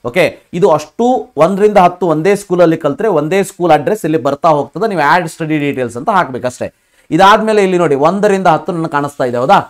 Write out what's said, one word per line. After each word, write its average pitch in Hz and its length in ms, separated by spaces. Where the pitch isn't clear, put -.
ಓಕೆ, 165 160
ಇದು 190 80
ಅಷ್ಟು - 280
ಒಂದರಿಂದ 202 340
ಹತ್ತು 175 260
ಒಂದೇ 160 180
ಸ್ಕೂಲಲ್ಲಿ 170 440
ಕಲ್ತ್ರೆ 143 220
ಒಂದೇ 156 180
ಸ್ಕೂಲ್ 170 240
ಅಡ್ರೆಸ್ 170 320
ಇಲ್ಲಿ 156 180
ಬರ್ತಾ 139 320
ಹೋಗ್ತದೆ. 170 340
ನೀವು 160 100
ಆಡ್ 175 240
ಸ್ಟಡಿ 156 280
ಡೀಟೇಲ್ಸ್ 127 360
ಅಂತ 233 180
ಹಾಕ್ಬೇಕಷ್ಟೇ. 127 500
ಇದಾದ್ಮೇಲೆ 208 520
ಇಲ್ಲಿ 180 160
ನೋಡಿ 143 120
ಒಂದರಿಂದ 196 460
ಹತ್ತು 180 200
ನನಗೆ 160 220
ಕಾಣಿಸ್ತಾ 139 320
ಇದೆ, 120 140
ಹೌದಾ? 180 140